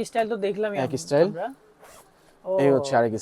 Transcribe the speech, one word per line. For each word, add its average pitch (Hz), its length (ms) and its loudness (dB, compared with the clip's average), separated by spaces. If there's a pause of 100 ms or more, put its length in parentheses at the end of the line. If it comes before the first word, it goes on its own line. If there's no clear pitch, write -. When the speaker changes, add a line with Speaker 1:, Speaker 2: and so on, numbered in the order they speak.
Speaker 1:
স্টাইল 226 240 -2
তো 233 40 -4 (100)
দেখলামই 202 300 -4 (100)
Speaker 2:
এক - 60 -4
Speaker 1:
আম-, 131 100 -4
Speaker 2:
স্টাইল। 151 260 2
Speaker 1:
আমরা। 170 200 -6 (960)
ও। 185 80 -4 (100)
Speaker 2:
এই 139 120 6
হচ্ছে 135 240 0
আরেক 117 240 2